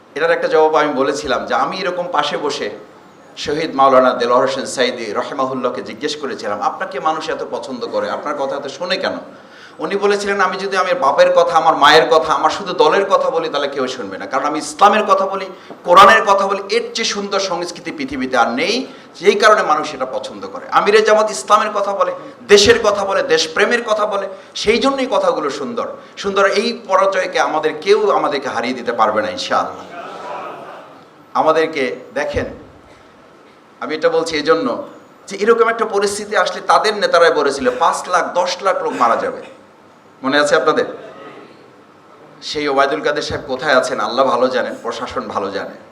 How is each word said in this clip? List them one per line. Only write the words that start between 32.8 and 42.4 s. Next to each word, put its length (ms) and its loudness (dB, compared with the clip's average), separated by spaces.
আমি 140 -6
এটা 140 0
বলছি 280 0
এই 60 -2
জন্য 460 0
যে 100 -10
এরকম 320 4
একটা 160 -2
পরিস্থিতি 520 -2
আসলে 240 0
তাদের 360 2
নেতারাই 360 4
বলেছিল, 460 0
"পাঁচ 300 0
লাখ, 260 -2
দশ 280 0
লাখ 200 0
লোক 100 -4
মারা 240 2
যাবে।" 260 -6
মনে 180 0
আছে 160 2
আপনাদের? 280 2